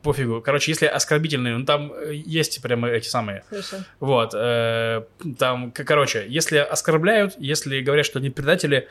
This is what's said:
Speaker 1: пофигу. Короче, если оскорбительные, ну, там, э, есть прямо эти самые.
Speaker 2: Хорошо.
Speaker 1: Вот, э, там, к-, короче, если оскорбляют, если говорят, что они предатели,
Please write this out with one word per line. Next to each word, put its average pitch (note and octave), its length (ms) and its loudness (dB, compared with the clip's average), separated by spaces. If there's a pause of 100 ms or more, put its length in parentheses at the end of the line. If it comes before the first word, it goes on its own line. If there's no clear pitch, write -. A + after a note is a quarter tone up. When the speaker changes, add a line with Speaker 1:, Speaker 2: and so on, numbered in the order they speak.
Speaker 1:
пофигу. B2 400 -2
Короче, C#3+ 300 0
если D#3 160 2
оскорбительные, C3+ 680 0
ну, C3 80 -4
там, D3 280 0
э, D3+ 220 -8 (100)
есть D#3+ 380 -2
прямо A#2+ 260 0
эти A#2 180 0
самые. G#2 420 -4
Speaker 2:
Хорошо. - 280 -10 (220)
Speaker 1:
Вот, B2+ 340 2
э, A2+ 720 0 (340)
там, B2 340 0
к-, - 120 -10
короче, B2 440 2
если D#3 300 0
оскорбляют, F3+ 800 2
если C#3 440 -4
говорят, C#3+ 260 2
что - 100 -6
они C3+ 140 -2
предатели, C#3+ 600 2